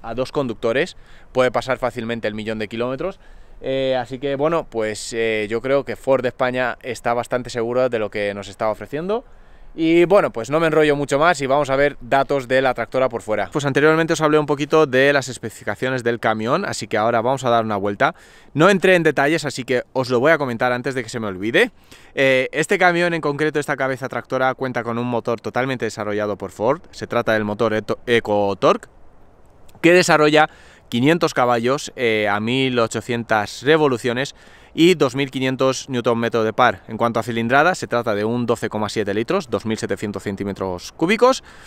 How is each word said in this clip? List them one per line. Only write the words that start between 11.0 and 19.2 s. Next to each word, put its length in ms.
más 220
y 40
vamos 240
a 60
ver 260
datos 460
de 120
la 140
tractora 340
por 140
fuera. 320
Pues 120
anteriormente 480
os 60
hablé 200
un 80
poquito 400
de 260
las 160
especificaciones 760
del 160
camión, 460
así 220
que 100
ahora 240
vamos 240
a 60
dar 120
una 140
vuelta. 380
No 160
entré 240
en 80
detalles, 420